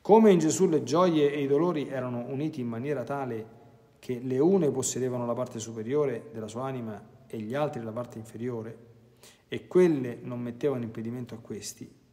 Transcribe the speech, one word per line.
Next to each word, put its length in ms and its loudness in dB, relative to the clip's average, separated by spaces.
Come 320 8
in 60 8
Gesù 300 2
le 140 2
gioie 500 4
e 100 -4
i 40 0
dolori 420 2
erano 400 -6
uniti 320 -6
in 80 -4
maniera 340 -4
tale 520 -6
che 240 -6
le 160 -2
une 320 6
possedevano 560 -2
la 80 -2
parte 240 -6
superiore 760 -2
della 160 -10
sua 160 -8
anima 380 -8
e 120 -10
gli 160 -6
altri 280 -2
la 100 -8
parte 260 -10
inferiore, 680 -8
e 180 -8
quelle 560 4
non 180 -8
mettevano 440 -4
impedimento 500 -8
a 40 -14
questi 540 -14